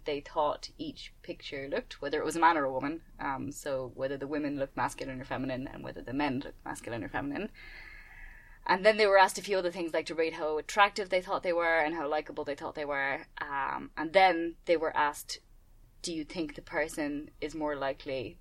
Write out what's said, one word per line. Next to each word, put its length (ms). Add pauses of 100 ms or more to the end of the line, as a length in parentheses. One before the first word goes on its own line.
they 160
thought 560
each 340 (100)
picture 480
looked, 320
whether 180
it 40
was 140
a 20
man 180
or 60
a 80
woman, 300 (180)
um, 320
so 440
whether 200
the 120
women 300
looked 200
masculine 420
or 60
feminine, 420
and 160
whether 180
the 120
men 260
looked 240
masculine 400
or 60
feminine. 400 (1200)
And 180
then 120
they 80
were 140
asked 180
a 60
few 140
other 140
things, 220
like 140
to 80
rate 180
how 240
attractive 520
they 120
thought 220
they 100
were 260
and 140
how 160
likable 340
they 120
thought 200
they 100
were. 400 (140)
Um, 560
and 180
then 420 (100)
they 100
were 220
asked, 420 (640)
"Do 100
you 120
think 320
the 80
person 640 (100)
is 140
more 220
likely 640